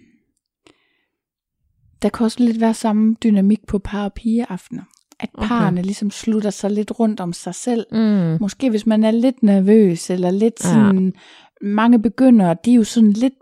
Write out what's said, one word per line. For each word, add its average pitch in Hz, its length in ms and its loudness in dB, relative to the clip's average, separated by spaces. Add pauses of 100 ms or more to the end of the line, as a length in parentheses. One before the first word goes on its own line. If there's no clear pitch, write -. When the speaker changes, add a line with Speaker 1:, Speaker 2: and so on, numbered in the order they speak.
(2000)
Speaker 1:
der 208 60 0
kan 233 160 -4
også 220 200 -4
lidt 226 160 -2
være 226 140 0
samme 220 480 -2
dynamik 208 360 2 (100)
på 202 100 -4
par- 202 260 -10
og 196 80 -10
pigeaftener. 226 720 -8 (380)
At - 140 -10
Speaker 2:
Okay. 214 140 -6
Speaker 1:
parerne 214 340 -2
ligesom 202 280 -6
slutter 214 400 -4
sig 202 200 -6
lidt 208 300 -4
rundt 214 200 -2
om 175 120 -6
sig 175 220 -12
selv. 233 380 -4
Speaker 2:
Mm. 202 480 0
Speaker 1:
Måske 214 300 -4
hvis 214 160 -4
man 220 180 2
er 220 60 2
lidt 233 320 0
nervøs, 196 680 4
eller 180 200 -2
lidt 220 240 0 (100)
Speaker 2:
Ja. - 40 -2
Speaker 1:
sådan, 196 440 2 (500)
mange 220 360 2
begynder, 220 560 4
de 226 160 -2
er 247 40 4
jo 233 100 4
sådan 220 280 2
lidt 247 300 -2